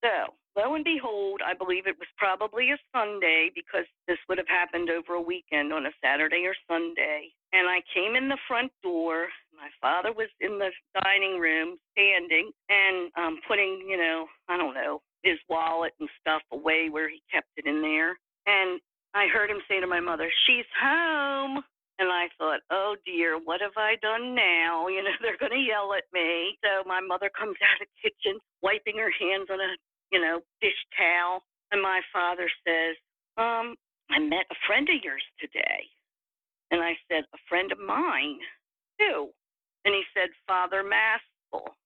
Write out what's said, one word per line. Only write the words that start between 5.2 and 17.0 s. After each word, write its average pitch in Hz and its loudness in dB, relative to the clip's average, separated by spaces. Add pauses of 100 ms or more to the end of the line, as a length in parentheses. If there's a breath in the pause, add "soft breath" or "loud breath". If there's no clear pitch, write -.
weekend 156 -2
on 151 -2
a 147 -4 (100)
Saturday 151 2
or 190 -2 (160)
Sunday. 165 -2 (180)
And 180 6
I 180 2 (120)
came 202 0
in 262 2
the 277 -2
front 247 -2 (100)
door. 165 -2 (260)
My 147 -18 (140)
father 180 0
was 220 -2 (100)
in 202 -2
the 196 0 (320)
dining 190 2
room 165 2 (140)
standing 185 4 (180)
and, 190 2
um, 160 -2
putting, 190 0
you 190 -2
know, 160 0 (200)
I 175 -2
don't 160 -2
know, 147 -4 (220)
his 170 4 (120)
wallet 165 0
and 156 -8 (140)
stuff 156 0 (100)
away 160 2
where 156 -4